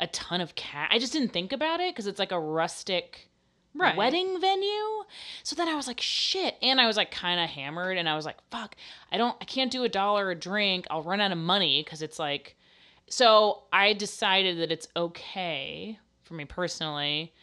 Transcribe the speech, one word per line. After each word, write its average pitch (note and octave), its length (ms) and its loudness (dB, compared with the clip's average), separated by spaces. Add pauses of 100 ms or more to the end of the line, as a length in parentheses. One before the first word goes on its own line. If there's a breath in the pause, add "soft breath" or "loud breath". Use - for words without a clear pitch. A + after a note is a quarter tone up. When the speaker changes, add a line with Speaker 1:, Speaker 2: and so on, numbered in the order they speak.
Speaker 1:
a E3+ 60 -2
ton - 340 -4
of E3+ 140 -6
ca-, D3 340 -4
I A3+ 120 4
just B3+ 120 -4
didn't D4 200 2
think F3+ 200 -4
about D#4 280 0
it F4+ 160 -2
'cause G#3 100 -6
it's, G3+ 140 -4
like, F#3+ 100 -2
a F3+ 80 0
rustic E3 840 -2 (500)
Speaker 2:
Right. C#4+ 220 4
Speaker 1:
wedding F4 440 2
venue. G4+ 640 0 (380 loud breath)
So - 120 -6
then E4+ 140 -2
I D#4+ 60 -2
was C#4 120 -4
like, B3 140 -8
"Shit." - 640 0
And C4 180 4
I A#3+ 60 6
was, A3 100 2
like, G#3 140 2
kinda F3 360 0
hammered, D#3+ 520 -4
and E3+ 100 0
I D#3 80 2
was D#3 80 -4
like, D3+ 140 -10 (120)
"Fuck, A#3 240 -10 (380 loud breath)
I F#3 60 0
don't, A#3+ 220 0
I - 40 -14
can't C4 260 -2
do B3+ 140 -2
a A#3+ 40 2
dollar G3 420 2
a F3 40 -2
drink. F#3 560 -2
I'll D#3 120 -4
run F#3 180 -2
out G3+ 100 2
of E3+ 80 0
money," E3 460 2
'cause D#3 160 -12
it's, D#3 180 -8
like, C#3+ 380 -4 (540 soft breath)
so G#3+ 600 6
I G3 200 6
decided F#3+ 640 2
that E3 140 0
it's D#3+ 240 -6
okay E3+ 1040 -6 (240)
for - 120 -16
me D3+ 120 -10
personally, D#3 960 -4